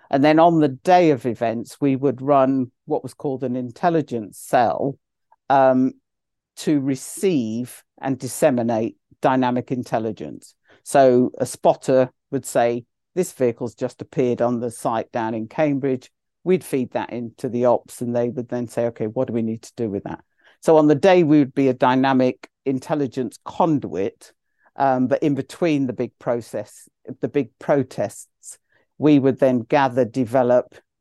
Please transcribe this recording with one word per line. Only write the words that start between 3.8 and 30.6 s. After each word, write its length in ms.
cell, 600
um, 420
to 220
receive 1040
and 180
disseminate 800
dynamic 520
intelligence. 840
So 540
a 80
spotter 640
would 160
say, 380
"This 180
vehicle's 420
just 260
appeared 420
on 180
the 100
site 400
down 240
in 140
Cambridge." 640
We'd 200
feed 260
that 220
into 360
the 180
ops 360
and 140
they 120
would 200
then 180
say, 200
"Okay, 200
what 220
do 40
we 100
need 200
to 140
do 120
with 140
that?" 220
So 160
on 120
the 80
day, 260
we 160
would 160
be 140
a 40
dynamic 800
intelligence 800
conduit, 880
um, 320
but 160
in 140
between 500
the 60
big 260
process, 720
the 80
big 320
protests, 1000
we 220
would 180
then 220
gather, 440
develop, 720